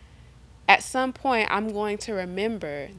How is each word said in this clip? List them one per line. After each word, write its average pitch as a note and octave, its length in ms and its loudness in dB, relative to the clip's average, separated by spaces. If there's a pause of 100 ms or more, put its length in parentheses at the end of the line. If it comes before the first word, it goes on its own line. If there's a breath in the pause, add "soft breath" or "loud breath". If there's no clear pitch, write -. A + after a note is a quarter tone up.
(680 soft breath)
at - 140 8
some C4 320 -2
point A#3+ 380 2
I'm G#3+ 220 0
going G#3 260 -2
to A3 140 -8
remember F3+ 840 -4